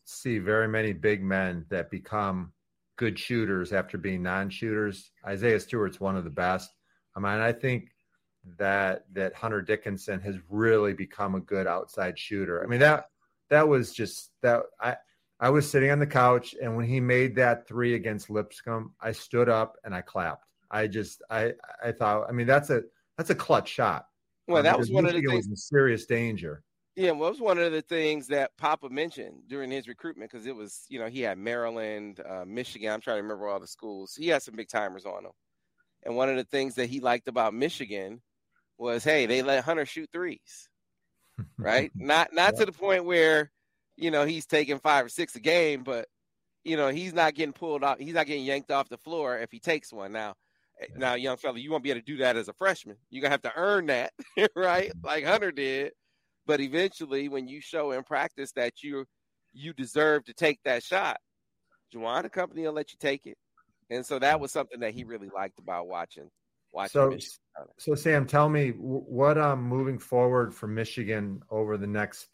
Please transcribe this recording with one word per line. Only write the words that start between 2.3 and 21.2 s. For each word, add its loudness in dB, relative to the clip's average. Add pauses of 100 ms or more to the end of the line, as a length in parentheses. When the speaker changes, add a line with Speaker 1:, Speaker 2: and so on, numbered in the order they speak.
Speaker 1:
good -2
shooters -2
after -2
being -4
non-shooters. -4 (140)
Isaiah 2
Stewart's -4
one -2
of -4
the -10
best. -2 (440)
I -10
mean, 0
I 2
think -2 (680)
that, 0
that -2
Hunter -4
Dickinson -4
has -6 (120)
really 4
become -4
a -2
good -2
outside -4
shooter. -4
I -6
mean, 2
that, 6 (440)
that 8
was 4
just -8 (100)
that. 4 (180)
I, -2 (420)
I 4
was 4
sitting 4
on 4
the 2
couch, 4
and -2
when -2
he 0
made 2
that 4
three 0
against -4
Lipscomb, -6
I -4
stood 2
up 2
and -8
I -4
clapped. -6 (220)
I 0
just, -6